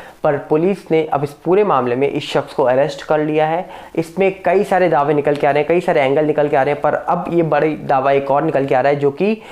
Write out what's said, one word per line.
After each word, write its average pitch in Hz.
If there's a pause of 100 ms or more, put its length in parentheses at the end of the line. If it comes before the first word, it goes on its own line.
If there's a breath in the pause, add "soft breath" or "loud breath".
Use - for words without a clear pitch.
(240 loud breath)
पर 147
पुलिस 165
ने 160
अब 143
इस 143
पूरे 190
मामले 127
में 139
इस 147
शख्स 139
को 151
अरेस्ट 131
कर 156
लिया 151
है। 175 (260 loud breath)
इसमें 185
कई 185
सारे 180
दावे 151
निकल 147
के 143
आ 139
रहे 147
हैं, 151
कई 175
सारे 165
angle 139
निकल 151
के 147
आ 131
रहे 143
हैं, 143
पर 147
अब 175
ये 170
बड़ी 151
दावा 139
एक 139
और 143
निकल 143
के 135
आ 127
रहा 139
है, 143
जो 139
कि 214 (100)